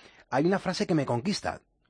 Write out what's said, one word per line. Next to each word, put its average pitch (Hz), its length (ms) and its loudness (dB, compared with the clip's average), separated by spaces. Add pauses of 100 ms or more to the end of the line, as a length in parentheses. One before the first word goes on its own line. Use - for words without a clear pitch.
(300)
hay 143 160 2
una 185 140 2
frase 185 280 -4
que 175 80 2
me 143 100 2
conquista. 120 560 -2 (280)